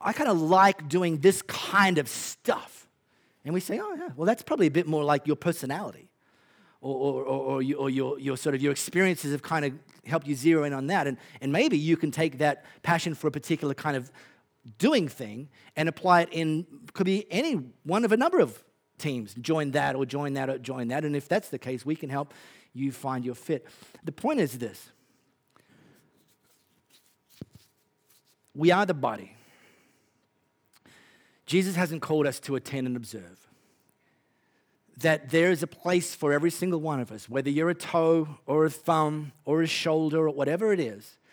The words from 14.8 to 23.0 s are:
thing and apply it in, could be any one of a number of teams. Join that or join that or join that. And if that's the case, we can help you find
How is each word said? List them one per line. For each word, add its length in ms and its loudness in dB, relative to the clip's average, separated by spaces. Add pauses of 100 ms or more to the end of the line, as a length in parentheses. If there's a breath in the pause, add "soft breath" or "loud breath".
thing 400 -12 (260 soft breath)
and 140 0
apply 340 4
it 100 0
in, 340 -2 (260)
could 140 0
be 240 0
any 240 0 (300)
one 200 0
of 80 2
a 40 4
number 240 4
of 220 2 (360)
teams. 360 -6
Join 360 -2
that 260 2
or 80 -2
join 300 -4
that 160 -2
or 80 -4
join 300 -6
that. 160 -2
And 120 0
if 120 -6
that's 200 0
the 100 -8
case, 280 -8
we 100 -2
can 140 -10
help 240 -6 (400 loud breath)
you 160 -4
find 340 -6